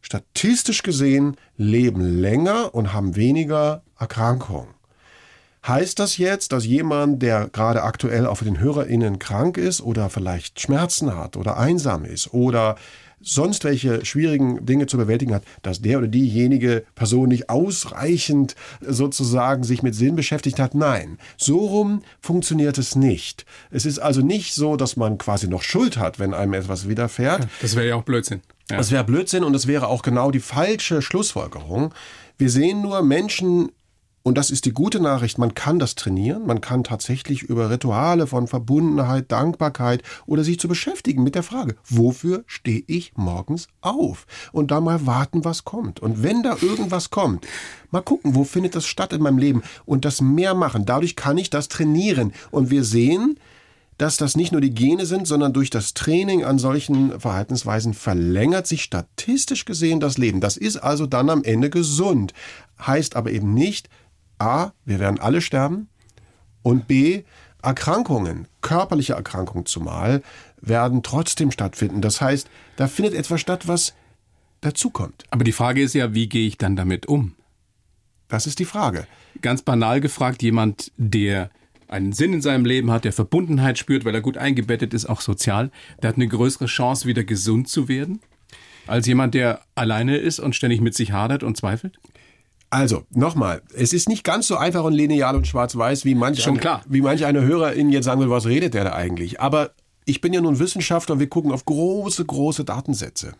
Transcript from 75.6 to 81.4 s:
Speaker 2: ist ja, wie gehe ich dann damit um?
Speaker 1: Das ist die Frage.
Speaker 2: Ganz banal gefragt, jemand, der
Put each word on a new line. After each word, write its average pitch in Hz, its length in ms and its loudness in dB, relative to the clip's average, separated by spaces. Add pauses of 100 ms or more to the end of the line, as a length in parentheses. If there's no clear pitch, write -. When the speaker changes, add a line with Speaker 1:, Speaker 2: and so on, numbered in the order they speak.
Speaker 2:
ist 135 140 0
ja, 123 180 0
wie 113 160 0
gehe 113 200 0
ich 101 100 -6
dann 98 160 0
damit 90 320 -2
um? 131 280 0 (960)
Speaker 1:
Das 110 180 -2
ist 147 120 -8
die 185 60 -2
Frage. 143 420 -4 (360)
Speaker 2:
Ganz 127 200 0
banal 120 380 2
gefragt, 131 420 -2
jemand, 113 540 2
der 101 540 0 (380)